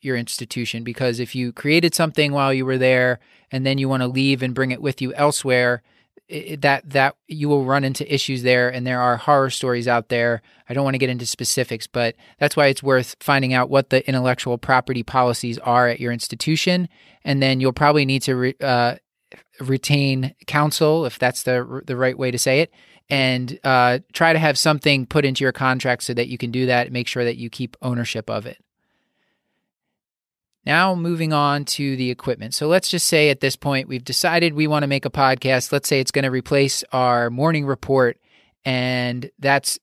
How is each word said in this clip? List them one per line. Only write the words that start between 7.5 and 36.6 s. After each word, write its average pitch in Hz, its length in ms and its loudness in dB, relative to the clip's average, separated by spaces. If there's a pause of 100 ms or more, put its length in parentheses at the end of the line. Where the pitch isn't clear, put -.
run 139 200 0
into 135 300 -4
issues 135 280 -4
there, 123 260 4
and 127 180 -6
there 127 140 -2
are 123 160 2
horror 135 320 2
stories 123 400 -2
out 120 220 0
there. 117 320 0 (260)
I 123 60 -8
don't 139 100 0
wanna 135 140 0
get 131 100 2
into 123 160 -4
specifics, 120 640 -4
but 117 280 -2 (240)
that's 147 200 2
why 147 80 6
it's 135 160 2
worth 131 380 0
finding 135 340 0
out 127 160 2
what 135 180 2
the 131 180 2
intellectual 127 520 0
property 127 440 0
policies 123 540 0
are 123 320 2
at 117 100 -2
your 120 140 -4
institution, 160 800 -2 (340)
and 139 180 0
then 135 160 2
you'll 131 140 2
probably 147 320 4
need 135 200 0
to 131 120 0
re-, 127 240 0
uh, 123 360 2 (640)
retain 135 720 0 (120)
counsel, 151 600 0
if 117 120 -8
that's 123 260 -2
the, 123 420 -4
the 131 100 -4
right 127 220 0
way 131 120 -2
to 123 80 -4
say 135 220 2
it, 165 100 0 (400)
and, 131 540 -2
uh, 127 360 4 (120)
try 165 220 4
to 160 40 2
have 151 200 2
something 143 480 2
put 151 180 0
into 131 180 0
your 135 80 2
contract 131 520 -2
so - 100 -6
that 120 160 -2
you 127 80 -10
can 120 140 -6
do 127 160 0
that 123 220 2
and 127 40 -12
make 123 160 -4
sure 123 160 -2
that 120 140 -2
you 120 100 -10
keep 120 320 -10
ownership 120 480 -4
of 110 160 -6
it. - 180 -16 (2000)
Now 175 280 2
moving 165 380 -2
on 143 320 0
to 139 320 -4
the 127 140 -2
equipment. 120 420 -6
So 151 160 -2
let's 180 220 2
just 180 160 -2
say 151 240 4
at 135 100 -2
this 135 160 -2
point, 139 320 -4
we've 127 160 -8
decided 170 480 0
we 151 140 0
wanna 151 220 0
make 139 180 -2
a 131 40 -4
podcast. 131 640 2
Let's 143 160 -2
say 139 120 2
it's 131 100 -2
gonna 135 200 0
replace 135 640 0